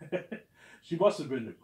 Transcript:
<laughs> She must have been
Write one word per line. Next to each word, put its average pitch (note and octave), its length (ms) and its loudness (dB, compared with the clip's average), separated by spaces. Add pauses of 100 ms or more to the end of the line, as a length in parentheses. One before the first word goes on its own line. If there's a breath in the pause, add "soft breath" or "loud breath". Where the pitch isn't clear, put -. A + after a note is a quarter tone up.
(120)
<laughs> F3+ 120 -2 (580 loud breath)
She - 140 -6
must G3 220 6
have C#3+ 120 -6
been A#2+ 340 -4